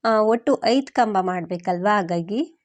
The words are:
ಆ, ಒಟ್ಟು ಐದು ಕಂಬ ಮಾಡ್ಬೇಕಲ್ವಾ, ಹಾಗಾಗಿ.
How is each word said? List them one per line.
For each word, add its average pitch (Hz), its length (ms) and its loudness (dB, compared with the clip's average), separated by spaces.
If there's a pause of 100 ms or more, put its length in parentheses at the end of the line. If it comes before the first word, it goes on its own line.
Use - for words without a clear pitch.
ಆ, 220 160 2
ಒಟ್ಟು 240 440 2
ಐದು 269 300 0
ಕಂಬ 220 260 2
ಮಾಡ್ಬೇಕಲ್ವಾ, 180 760 -2
ಹಾಗಾಗಿ. 180 680 -4